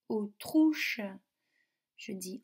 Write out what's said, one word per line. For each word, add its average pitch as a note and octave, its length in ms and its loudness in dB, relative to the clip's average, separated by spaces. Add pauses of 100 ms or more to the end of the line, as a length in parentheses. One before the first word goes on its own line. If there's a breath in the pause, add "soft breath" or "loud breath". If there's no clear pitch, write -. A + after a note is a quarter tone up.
autrouche, A#3 920 2 (920)
je - 180 -12
dis F#3 300 -10